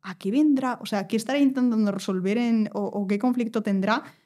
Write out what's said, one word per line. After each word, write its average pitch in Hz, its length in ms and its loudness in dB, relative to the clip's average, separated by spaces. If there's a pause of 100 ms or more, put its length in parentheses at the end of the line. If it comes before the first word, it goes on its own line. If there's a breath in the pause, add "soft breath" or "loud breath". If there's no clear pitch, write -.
¿a 185 160 -14
qué 196 140 -4
vendrá? 262 500 2
O 208 60 -12
sea, 196 200 -4
¿qué 226 100 -2
estará 254 220 -2
intentando 247 540 2
resolver 196 460 -2
en, 233 340 2
o, 202 120 -4
o 196 220 -4
qué 202 120 0
conflicto 240 440 0
tendrá 202 420 0 (220 loud breath)